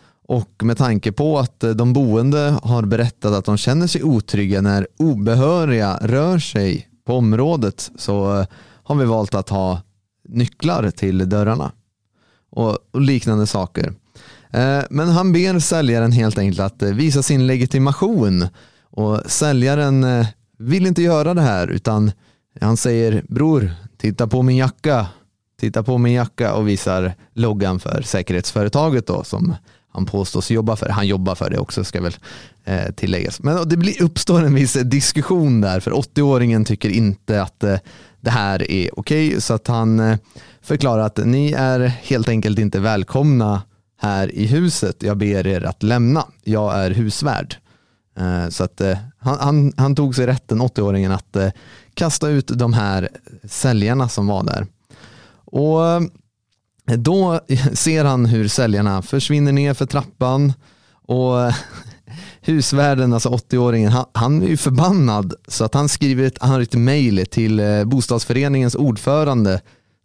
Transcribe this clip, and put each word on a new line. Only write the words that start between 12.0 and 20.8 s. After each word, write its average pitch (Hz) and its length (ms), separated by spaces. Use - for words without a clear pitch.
och, 113 280
och 131 100
liknande 117 460
saker. 95 460
Eh, 135 300
men 156 180
han 180 240
ber 180 260
säljaren 120 540
helt 110 260
enkelt 98 220
att, 98 220
eh, 101 80
visa 139 320
sin 131 240
legitimation, 131 1000
och 107 360
säljaren, 139 800
eh, 120 220
vill 160 280